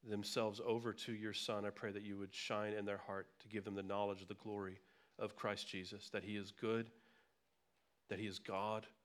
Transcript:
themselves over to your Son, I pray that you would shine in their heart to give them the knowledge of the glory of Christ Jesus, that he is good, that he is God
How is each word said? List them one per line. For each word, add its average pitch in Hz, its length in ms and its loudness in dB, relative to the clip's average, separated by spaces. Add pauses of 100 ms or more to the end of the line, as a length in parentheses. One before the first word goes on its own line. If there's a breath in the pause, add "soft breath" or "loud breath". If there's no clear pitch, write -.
themselves 104 580 2
over 117 260 4
to - 200 -4
your 107 200 -2
Son, 104 320 0
I 104 60 2
pray 104 220 -2
that 101 100 -2
you 101 140 -4
would 98 160 -4
shine 104 400 2
in 104 120 0
their 101 140 0
heart 95 280 -2 (140)
to - 80 -16
give 104 160 -2
them 101 100 -2
the 98 80 0
knowledge 101 400 2
of 90 60 -12
the 104 60 -4
glory 101 460 -4 (380 loud breath)
of 107 180 -2
Christ 101 320 0
Jesus, 95 420 -6
that 98 140 -2
he 104 120 -2
is 101 160 -4
good, 113 380 2 (1200 loud breath)
that 95 100 0
he 107 80 0
is 95 120 -2
God 107 480 0 (180)